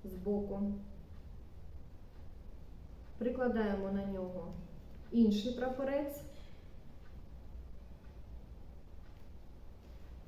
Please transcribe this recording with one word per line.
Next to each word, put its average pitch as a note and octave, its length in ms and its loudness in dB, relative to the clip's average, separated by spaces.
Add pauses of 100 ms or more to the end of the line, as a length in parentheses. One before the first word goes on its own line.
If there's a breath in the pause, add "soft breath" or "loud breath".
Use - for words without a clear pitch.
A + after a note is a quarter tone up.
збоку. G3+ 680 2 (2500)
Прикладаємо A3 760 6
на G3 140 4
нього F3+ 480 0 (580)
інший A3 420 10
прапорець C#4 680 2 (4000 loud breath)